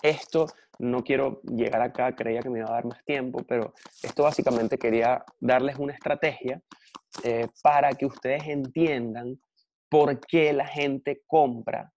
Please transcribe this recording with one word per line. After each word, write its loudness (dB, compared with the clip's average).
Esto 2
no -2
quiero -2
llegar -2
acá, -2
creía -4
que -6
me -4
iba -6
a -4
dar -4
más -12
tiempo, -4
pero -2
esto 0
básicamente 0
quería 2
darles 2
una -6
estrategia, -4
eh, 0
para 6
que -2
ustedes -4
entiendan -2
por 4
qué 2
la 0
gente -4
compra. 0